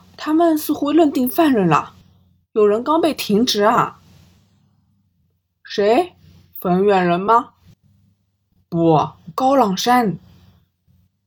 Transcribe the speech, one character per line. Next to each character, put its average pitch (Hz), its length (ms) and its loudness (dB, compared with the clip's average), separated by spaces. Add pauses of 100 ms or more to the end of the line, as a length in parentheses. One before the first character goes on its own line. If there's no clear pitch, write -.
(160)
他 - 160 -8
们 320 260 2
似 302 140 -6
乎 294 200 -4
认 302 200 2
定 254 160 -4
犯 269 240 0
人 202 160 2
了？ - 260 0 (600)
有 214 120 2
人 208 180 0
刚 311 180 0
被 311 120 0
停 214 320 -2
职 208 180 -2
啊。 214 360 0 (1700)
”“谁？ 240 480 -2 (460)
冯 185 260 -2
远 190 200 2
人 175 140 0
吗 226 300 0 (1200)
？”“不， 165 400 2 (260)
高 262 200 0
朗 196 200 2
山。” 240 420 -2 (1080)